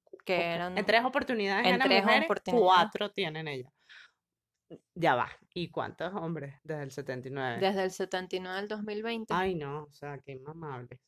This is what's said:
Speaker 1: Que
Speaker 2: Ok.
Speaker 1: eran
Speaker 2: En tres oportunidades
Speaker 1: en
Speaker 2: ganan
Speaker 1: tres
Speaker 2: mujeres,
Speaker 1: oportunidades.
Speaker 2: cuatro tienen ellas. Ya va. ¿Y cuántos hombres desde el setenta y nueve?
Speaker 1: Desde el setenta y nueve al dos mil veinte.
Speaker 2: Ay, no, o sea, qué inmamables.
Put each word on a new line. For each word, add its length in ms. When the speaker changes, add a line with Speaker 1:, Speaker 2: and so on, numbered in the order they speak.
Speaker 1:
Que 120
Speaker 2:
Ok. 60
Speaker 1:
eran 340
Speaker 2:
En 80
tres 200
oportunidades 600
Speaker 1:
en 80
Speaker 2:
ganan 140
Speaker 1:
tres 160
Speaker 2:
mujeres, 220
Speaker 1:
oportunidades. 420
Speaker 2:
cuatro 440
tienen 360
ellas. 240
Ya 200
va. 140
¿Y 180
cuántos 420
hombres 500
desde 200
el 80
setenta 380
y 20
nueve? 300
Speaker 1:
Desde 220
el 80
setenta 440
y 60
nueve 180
al 80
dos 160
mil 180
veinte. 320
Speaker 2:
Ay, 220
no, 280
o 100
sea, 260
qué 140
inmamables. 760